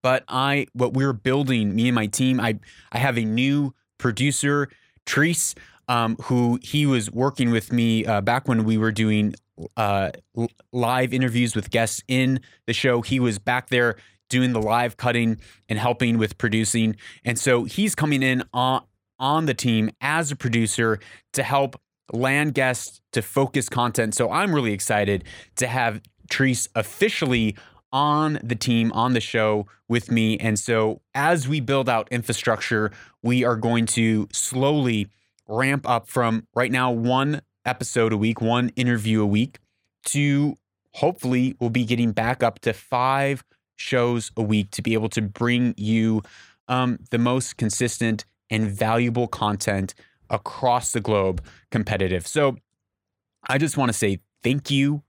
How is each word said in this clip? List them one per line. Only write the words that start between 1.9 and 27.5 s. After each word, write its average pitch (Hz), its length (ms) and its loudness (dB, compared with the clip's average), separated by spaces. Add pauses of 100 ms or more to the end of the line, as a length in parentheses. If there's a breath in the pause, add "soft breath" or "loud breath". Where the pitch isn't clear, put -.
my 110 100 0
team, 127 320 0
I, 113 220 0 (320 loud breath)
I 117 60 -4
have 123 200 2
a 113 60 0
new 135 500 0 (240)
producer, 139 720 0 (360 soft breath)
Treese, - 520 0 (320 loud breath)
um, 117 360 0
who 120 380 2
he 147 240 0
was 120 240 0
working 127 400 0
with 113 220 0
me, 117 340 2
uh, 104 140 2
back 117 260 0
when 113 180 2
we 110 140 2
were 110 140 0
doing, 104 420 0 (420)
uh, 101 360 0 (240)
l-, 117 120 -4 (240)
live 123 400 0
interviews 120 440 0
with 104 140 -6
guests 113 360 0
in 131 340 0 (260 soft breath)
the 117 60 -2
show. 120 300 2
He 135 160 -2
was 117 200 0
back 123 320 -4
there 120 260 2 (340 soft breath)
doing 127 220 2
the 110 100 0
live 117 340 0
cutting 117 440 0 (280 loud breath)
and 107 100 -2
helping 120 400 0
with 107 200 -2
producing. 110 580 0 (280 loud breath)
And 120 140 -2
so 123 260 2
he's 202 300 -2
coming 147 280 0
in 127 220 2 (100)
on, 127 300 0 (340)
on 151 280 0
the 131 80 0
team 113 360 0 (100)
as 151 300 -2
a 147 60 -6
producer 113 640 0 (340 loud breath)
to 135 100 -2
help 139 380 -2 (320)
land 135 420 0
guests 127 460 -2 (120)
to 110 100 -2
focus 135 460 0
content. 120 460 0
So 113 160 0
I'm 175 240 0
really 120 180 2
excited 101 520 0 (320 loud breath)
to 123 100 -2
have 117 340 -2 (300)
Treese 131 440 0
officially 117 800 0 (380 loud breath)